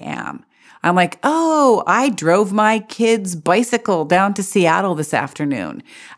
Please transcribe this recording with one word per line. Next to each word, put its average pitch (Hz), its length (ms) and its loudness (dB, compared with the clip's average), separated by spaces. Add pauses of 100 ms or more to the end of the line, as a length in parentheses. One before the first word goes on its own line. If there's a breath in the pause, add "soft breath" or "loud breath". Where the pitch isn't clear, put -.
am. - 420 -12 (400 soft breath)
I'm 175 120 2
like, 175 260 0
"Oh, 302 640 2
I 233 220 2
drove 190 440 0
my 214 280 2
kid's 220 560 -2
bicycle 196 680 0
down 190 300 2
to 202 80 -4
Seattle 180 540 2
this 151 180 -4
afternoon." 127 640 -4 (380 loud breath)